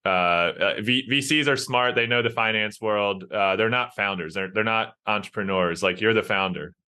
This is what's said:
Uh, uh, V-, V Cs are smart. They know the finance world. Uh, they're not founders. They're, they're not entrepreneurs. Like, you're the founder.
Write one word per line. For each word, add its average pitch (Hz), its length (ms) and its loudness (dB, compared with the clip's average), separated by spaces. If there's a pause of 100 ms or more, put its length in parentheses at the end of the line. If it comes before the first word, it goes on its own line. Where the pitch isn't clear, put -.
Uh, 98 60 0
uh, 87 720 2
V-, 123 260 -2
V 135 140 0
Cs 151 260 0
are 139 80 2
smart. 123 400 0
They 117 120 2
know 120 140 2
the 117 80 2
finance 110 520 -2
world. 101 500 0
Uh, 98 240 2
they're 110 140 2
not 123 260 -2
founders. 92 380 -4
They're, 95 200 -4
they're 107 120 2
not 113 300 -2 (100)
entrepreneurs. 95 760 -2
Like, 92 200 2
you're 110 120 4
the 107 100 2
founder. 92 500 -2 (260)